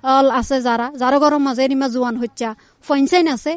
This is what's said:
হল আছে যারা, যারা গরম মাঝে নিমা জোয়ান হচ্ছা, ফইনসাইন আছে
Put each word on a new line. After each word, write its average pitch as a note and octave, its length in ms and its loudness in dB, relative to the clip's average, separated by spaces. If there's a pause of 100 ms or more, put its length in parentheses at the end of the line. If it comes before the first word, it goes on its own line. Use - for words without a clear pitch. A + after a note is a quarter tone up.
হল C4+ 280 4
আছে B3+ 300 -2
যারা, A#3+ 360 -2
যারা B3+ 220 2
গরম D4 240 2
মাঝে C4 240 -2
নিমা C4+ 200 0
জোয়ান B3 300 -4
হচ্ছা, A#3 380 -6 (320)
ফইনসাইন D4 400 2
আছে D4 300 -4